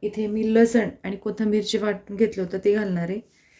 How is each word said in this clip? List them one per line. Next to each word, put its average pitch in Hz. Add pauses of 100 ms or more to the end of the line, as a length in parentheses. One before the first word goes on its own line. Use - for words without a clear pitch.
इथे 214
मी 220
लसण 226 (140)
आणि 190
कोथिंबीर 208
जे 214
वाटून 202
घेतलं 208
होतं 180
ते 202
घालणार 180
आहे. - (200)